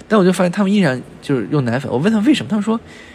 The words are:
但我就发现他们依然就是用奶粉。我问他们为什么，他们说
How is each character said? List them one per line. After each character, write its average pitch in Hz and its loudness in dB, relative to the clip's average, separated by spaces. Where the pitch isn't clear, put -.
但 214 4
我 190 4
就 185 4
发 180 0
现 175 0
他 202 -2
们 190 0
依 214 2
然 135 0
就 139 -2
是 107 -2
用 147 0
奶 117 -2
粉。 123 -6
我 120 0
问 170 2
他 226 2
们 202 0
为 294 4
什 - -4
么， 113 -10
他 220 -2
们 208 -2
说 220 -2